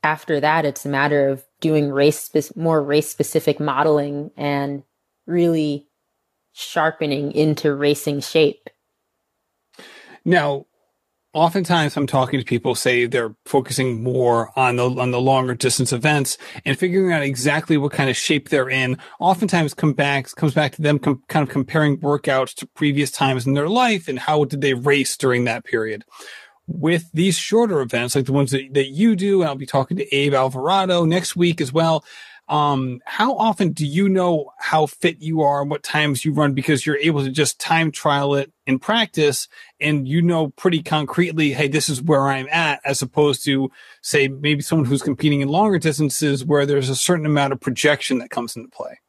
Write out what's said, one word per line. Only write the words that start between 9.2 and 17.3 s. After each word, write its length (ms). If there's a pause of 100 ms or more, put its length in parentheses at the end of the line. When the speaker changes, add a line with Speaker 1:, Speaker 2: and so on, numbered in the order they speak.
Speaker 2:
Now, 420 (680)
oftentimes 600
I'm 100
talking 320
to 60
people, 300
say 320
they're 280 (120)
focusing 560
more 520
on 220
the, 140
on 220
the 80
longer 340
distance 360
events 460 (300)
and 120
figuring 320
out 120
exactly 560